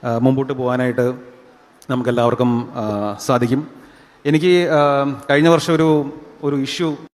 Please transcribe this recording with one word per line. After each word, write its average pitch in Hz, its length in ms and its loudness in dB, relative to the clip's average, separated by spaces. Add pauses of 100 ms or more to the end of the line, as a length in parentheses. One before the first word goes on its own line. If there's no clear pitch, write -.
ആ, 117 140 -2
മുമ്പോട്ട് 131 340 2
പോകാനായിട്ട് 123 600 -2 (760)
നമുക്കെല്ലാവർക്കും, 120 840 0
ആ, 104 400 -4
സാധിക്കും. 127 540 0 (580)
എനിക്ക്, 175 420 2
ആ, 143 360 2 (260)
കഴിഞ്ഞ 147 180 4
വർഷം 165 260 2
ഒരു, 151 380 2 (300)
ഒരു 143 140 -2
ഇഷ്യൂ 147 400 -4 (180)